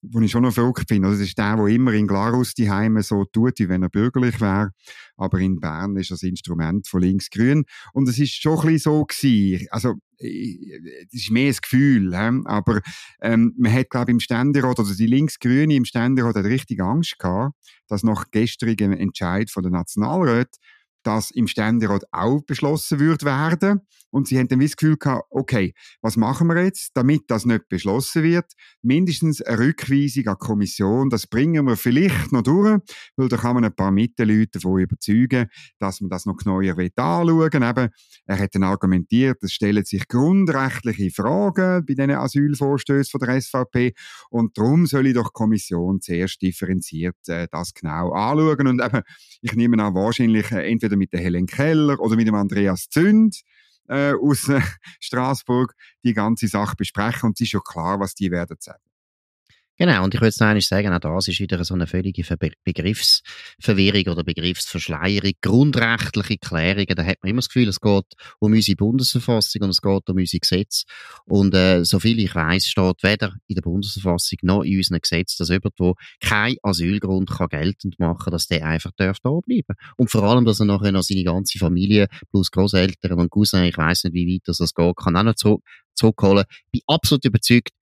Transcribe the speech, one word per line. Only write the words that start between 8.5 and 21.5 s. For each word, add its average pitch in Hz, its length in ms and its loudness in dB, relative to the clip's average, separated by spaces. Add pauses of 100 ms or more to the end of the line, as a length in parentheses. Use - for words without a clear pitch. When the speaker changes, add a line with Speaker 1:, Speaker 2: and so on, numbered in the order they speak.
Speaker 1:
ein 160 140 2
bisschen 156 60 2
so 151 260 0
gewesen. 98 680 0
Also, 110 240 -4 (220)
äh, 85 920 -12
es - 60 -20
ist 117 180 -6
mehr 131 200 2
ein - 100 -2
Gefühl, 123 560 2
hä? 117 280 0
Aber, 104 360 0 (400)
ähm, 113 360 2
man 117 140 4
hat, 127 180 2
glaub 123 200 -2
ich, 120 40 4
im 120 60 4
Ständerat, 127 600 0
also 101 140 0
die 110 140 0
Linksgrüne 143 680 2
im 123 100 2
Ständerat 120 500 0
hat 98 100 0
richtig 110 360 -2
Angst 131 360 -2
gehabt, 104 380 -4 (320)
dass 101 160 -4
nach 110 260 0
gestrigem 110 640 -2
Entscheid 95 580 -4
von 95 140 -6
der 90 80 -2
Nationalrat, 120 760 0 (520)
dass 110 300 -2
im 117 160 -2
Ständerat 107 640 0